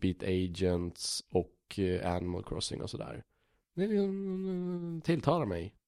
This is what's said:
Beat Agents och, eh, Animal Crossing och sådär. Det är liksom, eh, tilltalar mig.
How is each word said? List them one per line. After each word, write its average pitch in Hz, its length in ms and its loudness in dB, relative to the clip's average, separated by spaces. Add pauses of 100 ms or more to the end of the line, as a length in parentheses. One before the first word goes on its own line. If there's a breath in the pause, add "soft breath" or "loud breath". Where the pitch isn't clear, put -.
Beat 92 220 2
Agents 90 1080 0
och, - 480 -2
eh, 90 360 2
Animal 90 300 -2
Crossing - 380 -4
och - 80 -6
sådär. - 320 -10 (540)
Det 175 80 0
är 208 40 -2
liksom, 185 1080 0
eh, 160 80 -6
tilltalar 160 420 4
mig. 90 280 -2 (140)